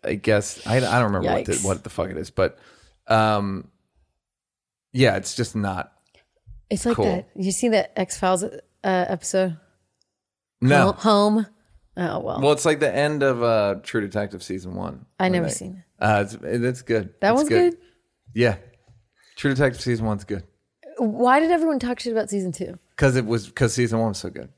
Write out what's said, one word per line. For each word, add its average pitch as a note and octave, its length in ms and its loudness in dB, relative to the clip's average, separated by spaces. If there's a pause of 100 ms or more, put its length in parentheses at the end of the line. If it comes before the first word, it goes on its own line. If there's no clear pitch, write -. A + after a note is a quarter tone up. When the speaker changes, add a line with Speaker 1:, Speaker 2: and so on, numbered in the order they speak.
Speaker 1:
I C2 100 -2
guess, G#2 500 -2
I, A2 120 0
I C3 40 4
don't A2+ 320 2
remember F#2 200 -2
what - 120 -2
the, - 100 -2
Speaker 2:
Yikes. E2+ 100 -4
Speaker 1:
what G2 180 -2
the - 80 -12
fuck F2+ 200 -6
it F2+ 60 -8
is, D#2 140 -10
but, - 260 0 (520)
um, G#2+ 580 0 (1300)
yeah, B2 240 4
it's - 180 -8
just A#2+ 200 -4
not G2+ 380 -4 (760)
Speaker 2:
It's G#3 180 -4
like A#3 100 0
Speaker 1:
cool. G#3+ 80 2
Speaker 2:
that. F3+ 300 -2
You F#3+ 180 -2
see - 180 0
that G#3+ 260 0
X-Files, F#3 480 0
uh, - 60 -8 (340)
episode? F#3 720 0 (1040)
Speaker 1:
No. C#3+ 320 6
Speaker 2:
Home? G#3 520 4
Home? - 20 -8 (500)
Oh, F3 240 -4
well. - 200 -6
Speaker 1:
Well, D3 120 4
it's D3 120 0
like D3+ 160 2
the C3+ 140 0
end D3 280 2
of, B2+ 200 2
uh, G#2+ 400 2
True - 180 -4
Detective G2+ 420 -4
season F#2 320 -10
one. F#2 300 -8 (140)
Speaker 2:
I F#3 80 0
Speaker 1:
I - 20 2
Speaker 2:
never F3 180 0
Speaker 1:
think. - 120 -4
Speaker 2:
seen F#3 260 -14 (160)
it. - 40 -2
Speaker 1:
Uh, G#2 200 2
it's, G#2 100 -10
it, A#2 300 -4
it's B2+ 180 -4
good. G#2+ 380 -2
Speaker 2:
That G3+ 120 2
Speaker 1:
It's C4 80 4
Speaker 2:
was D4+ 80 0
good? F4 280 4 (580)
Speaker 1:
Yeah. A2 220 2 (800)
True C#3 160 0
Detective C3 300 2
season A2+ 240 -2
one's G2+ 180 -4
good. F#2+ 200 -8 (540)
Speaker 2:
Why B3 420 2
did D#4+ 100 2
everyone D#4+ 280 2
talk A#3+ 220 -4
shit A#3+ 120 -6
about A3 180 -2
season F#3+ 220 -4
two? F3+ 260 -10 (180)
Speaker 1:
'Cause C3+ 200 4
it B2+ 100 0
was, A2 260 -2
'cause A#2+ 200 0
season A2+ 260 0
one A2+ 100 2
was G2 100 -6
so F2+ 120 -10
good. - 280 -16